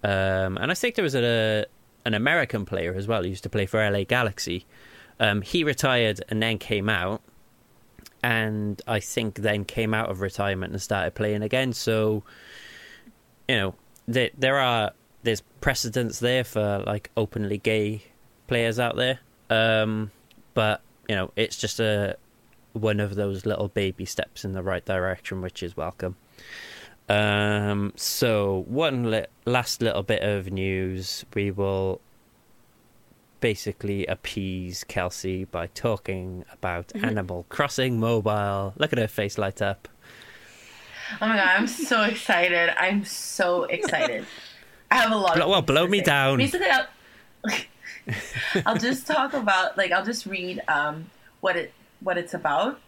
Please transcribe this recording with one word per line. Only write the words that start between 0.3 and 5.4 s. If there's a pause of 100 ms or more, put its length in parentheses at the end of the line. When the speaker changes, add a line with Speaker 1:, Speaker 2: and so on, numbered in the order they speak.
Speaker 1:
and
I
think
there
was
a, (400)
an
American
player
as
well
who
used
to
play
for
L
A
Galaxy. (520)
Um,